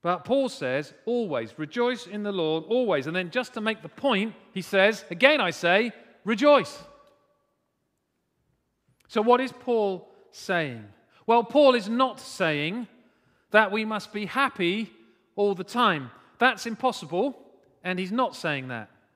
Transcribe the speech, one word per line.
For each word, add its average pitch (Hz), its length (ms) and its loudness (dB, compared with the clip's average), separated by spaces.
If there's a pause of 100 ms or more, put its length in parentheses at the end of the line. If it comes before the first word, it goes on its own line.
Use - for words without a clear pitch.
But 170 240 -2
Paul 262 240 0
says, 143 460 -6 (120)
"Always, 160 520 -4
rejoice 240 480 -4
in 208 160 -10
the 208 80 -4
Lord, 160 380 -2
always." 202 400 0
And 165 80 -4
then 180 160 -4
just 247 220 -4
to 226 60 -6
make 214 220 -4
the 165 60 -16
point, 220 460 0 (200)
he 190 80 -6
says, 196 480 2
"Again 262 300 4
I 180 100 0
say, 196 420 2 (320)
rejoice." 233 600 2 (2250)
So - 140 -2
what 247 180 6
is 262 100 -4
Paul 208 580 -2 (220)
saying? 131 640 -4 (340)
Well, 233 160 4
Paul 262 320 6
is 208 140 -2
not 240 320 -2
saying 170 680 -4 (640)
that 208 220 4
we 220 120 -2
must 214 280 -6
be 208 140 -6
happy 208 680 -2 (420)
all 202 220 0
the 180 80 -8
time. 180 480 0 (260)
That's 247 260 2
impossible, 226 720 -4 (460)
and 180 160 -4
he's 185 140 -6
not 240 240 -2
saying 139 320 -6
that. 113 200 -10 (280)